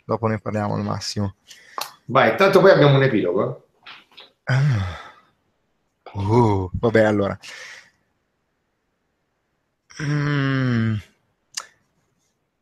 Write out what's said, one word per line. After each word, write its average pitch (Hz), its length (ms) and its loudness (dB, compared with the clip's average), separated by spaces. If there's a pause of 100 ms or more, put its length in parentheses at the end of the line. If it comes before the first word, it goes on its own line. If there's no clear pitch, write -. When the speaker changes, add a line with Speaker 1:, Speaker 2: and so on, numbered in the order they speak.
Speaker 1:
Dopo 113 220 -4
ne 110 120 -2
parliamo 104 360 -6
al 104 80 -4
massimo. 104 540 -6 (720)
Speaker 2:
Vai, 123 300 2
tanto 190 240 4
poi 190 120 8
abbiamo 147 240 6
un 135 60 4
epilogo, 104 540 -2
eh. - 60 -20 (840)
Speaker 1:
Ah. 123 540 0 (1160)
Oh, 101 580 2
vabbè, 113 280 2
allora. 101 340 0 (2750)
Mm. 135 920 -2 (1700)